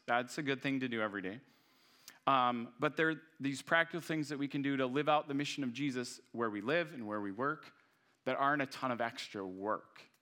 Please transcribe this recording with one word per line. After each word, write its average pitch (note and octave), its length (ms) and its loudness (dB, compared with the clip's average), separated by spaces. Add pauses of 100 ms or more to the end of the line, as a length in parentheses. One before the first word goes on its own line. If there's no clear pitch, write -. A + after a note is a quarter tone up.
that's B2 320 2
a - 20 -2
good C3+ 220 -2
thing C3+ 160 0
to B2+ 80 0
do A#2 140 -2
every G2+ 200 -2
day. G2 180 -6 (840)
Um, B2 440 4 (100)
but D3 180 0
they're D#3+ 240 2 (180)
these C3+ 220 -2
practical E3 400 2
things D#3 280 0
that C#3+ 100 -4
we C#3 80 0
can C#3 160 -2
do C#3 140 2
to C3 100 4
live C#3+ 200 0
out D3+ 200 4
the C#3+ 80 -2
mission C#3+ 280 -2
of B2 80 -2
Jesus B2+ 480 -4 (120)
where A2+ 180 0
we G#2 120 -4
live D#3 300 0
and A#2+ 140 -8
where G#2+ 160 -2
we G2+ 100 -2
work C#3 420 -4 (520)
that B2+ 120 0
aren't C#3 260 4
a - 20 0
ton C3 260 -4
of A#2 100 0
extra A2 440 -4
work, F#2+ 560 -4 (200)